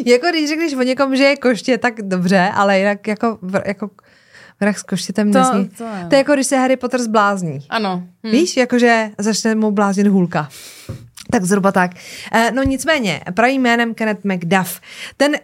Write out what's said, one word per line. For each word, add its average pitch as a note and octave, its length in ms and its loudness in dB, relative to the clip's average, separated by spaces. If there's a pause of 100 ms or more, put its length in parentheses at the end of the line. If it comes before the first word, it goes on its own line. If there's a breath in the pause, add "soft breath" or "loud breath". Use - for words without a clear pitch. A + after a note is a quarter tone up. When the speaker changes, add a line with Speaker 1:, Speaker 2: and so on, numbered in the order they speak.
Speaker 1:
Jako B3 240 4
když D#4+ 180 0
řekneš D#4 260 -2
o B3+ 80 -2
někom, C4 340 0
že C4+ 80 4
je C#4 120 4
koště, B3 420 0
tak A3+ 240 -4
dobře, F#3 520 2
ale G3 240 4
jinak G3+ 280 0
jako A3 360 -2
vr-, F#3 240 -4
jako G3+ 240 -6 (680 soft breath)
vrah G3+ 180 0
s - 40 -14
koštětem G#3 500 -2
Speaker 2:
To, G3+ 60 6
Speaker 1:
nezní. B3 300 2
Speaker 2:
to - 160 -14
ne. G3 240 -10
Speaker 1:
To G#3+ 60 2
je C#4 40 6
jako, C4+ 160 2
když C4+ 120 0
se C#4 120 0
Harry C4 180 2
Potter B3 260 -4
zblázní. G3+ 680 0
Speaker 2:
Ano. F#3+ 320 -4 (240)
Hm. A3 40 -4
Speaker 1:
Víš, D4+ 260 2
jakože A#3+ 640 2
začne A3 360 0
mu G#3+ 160 2
bláznit G3+ 360 2
hůlka. F3 420 2 (840 loud breath)
Tak A3 120 0
zhruba G3 280 2
tak. F3+ 180 2 (420 loud breath)
Eh, A3+ 220 2
no C4+ 80 0
nicméně, C4+ 580 -2 (140)
pravým B3+ 280 2
jménem A#3 320 0
Kenneth G#3+ 300 -4
McDuff. F#3 560 -2 (360 loud breath)
Ten C#4+ 160 2 (120)